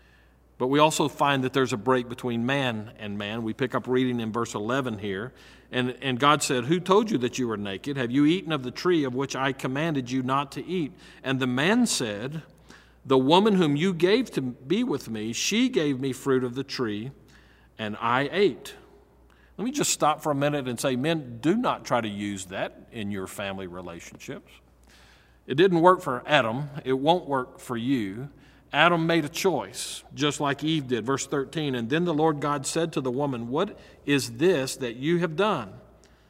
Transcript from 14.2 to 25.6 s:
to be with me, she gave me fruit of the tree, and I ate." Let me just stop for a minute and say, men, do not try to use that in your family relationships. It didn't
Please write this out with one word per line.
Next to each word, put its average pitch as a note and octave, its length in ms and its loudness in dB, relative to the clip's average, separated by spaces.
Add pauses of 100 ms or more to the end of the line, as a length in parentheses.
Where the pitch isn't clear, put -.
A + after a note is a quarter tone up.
to D3+ 100 -2
be C3+ 420 -2
with D3 260 -4
me, A2 240 -6
she A#3 340 0
gave D3 320 0
me C3+ 140 -2
fruit C3 300 0
of B2 120 -4
the C3+ 80 -6
tree, A2+ 480 -4 (680)
and G#2+ 220 -6
I B2 320 2
ate." E3+ 440 0 (840)
Let - 80 -6
me B3+ 60 -4
just - 200 -2
stop D3+ 300 2
for D#3 100 0
a C#3+ 40 2
minute C#3+ 320 0
and A#2+ 120 -4
say, C3+ 160 0
men, C3 460 -2
do F3+ 160 2
not F3+ 260 -2
try B2+ 160 2
to A2+ 80 -2
use G2+ 380 -6
that G2 460 -8
in G#2+ 180 -6
your G2 160 -6
family G2 400 -8
relationships. F2+ 880 -14 (960)
It C3+ 80 -2
didn't E3+ 260 6